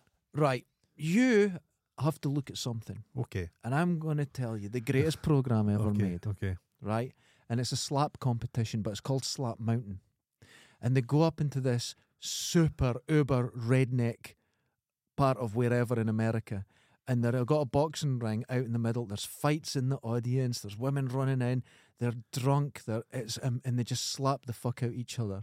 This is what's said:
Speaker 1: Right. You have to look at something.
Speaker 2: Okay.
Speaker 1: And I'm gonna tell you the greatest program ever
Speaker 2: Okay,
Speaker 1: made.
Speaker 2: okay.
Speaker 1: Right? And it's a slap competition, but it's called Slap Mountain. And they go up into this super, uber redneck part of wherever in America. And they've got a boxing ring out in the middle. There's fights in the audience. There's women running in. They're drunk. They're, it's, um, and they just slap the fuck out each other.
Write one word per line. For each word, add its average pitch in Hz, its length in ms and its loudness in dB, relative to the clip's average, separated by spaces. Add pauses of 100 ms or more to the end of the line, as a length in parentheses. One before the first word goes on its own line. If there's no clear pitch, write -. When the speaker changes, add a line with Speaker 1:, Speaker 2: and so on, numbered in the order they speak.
(340)
Speaker 1:
Right. 135 320 0 (300)
You 202 640 4 (400)
have 147 220 0
to 147 80 -2
look 139 200 -2
at - 80 -10
something. 110 460 -6 (120)
Speaker 2:
Okay. 92 340 -4 (140)
Speaker 1:
And 120 120 -2
I'm 170 240 2
gonna 151 260 -2
tell 117 320 -6
you 101 120 -8
the 120 120 -4
greatest 135 400 2
program 123 480 4
ever 104 200 4
Speaker 2:
Okay, 104 200 4
Speaker 1:
made. 87 160 -4
Speaker 2:
okay. 95 320 -2 (240)
Speaker 1:
Right? 113 320 -2 (340)
And 117 120 0
it's 123 120 -2
a 135 60 -2
slap 143 420 -2
competition, 117 640 -2
but 104 100 -2
it's 98 100 -8
called 135 240 -2
Slap 117 340 -4
Mountain. 110 400 -2 (840)
And 127 140 2
they 131 60 4
go 139 200 2
up 160 200 2
into 139 200 -2
this 123 340 -2 (240)
super, 135 880 2
uber 139 480 4
redneck 120 800 2 (800)
part 135 220 4
of 113 180 -4
wherever 120 440 2
in 110 100 2
America. 110 560 -2 (420)
And 123 160 2
they've 120 220 2
got 151 160 2
a 147 40 0
boxing 143 540 0
ring 110 300 -2
out 127 140 0
in 117 100 -4
the 117 60 0
middle. 117 260 -2
There's 101 200 -6
fights - 500 -2
in 131 140 0
the 135 80 0
audience. 120 640 -2
There's 101 160 -12
women 135 320 -2
running 135 320 0
in. 123 220 0 (360)
They're 120 140 0 (180)
drunk. 139 540 0
They're, 113 260 -2
it's, 123 320 -6
um, 123 220 0
and 123 120 0
they 120 60 0
just 120 220 -4
slap 135 400 -2
the 120 80 -6
fuck - 280 -6
out 120 120 -2
each 123 260 -8
other. 101 240 -4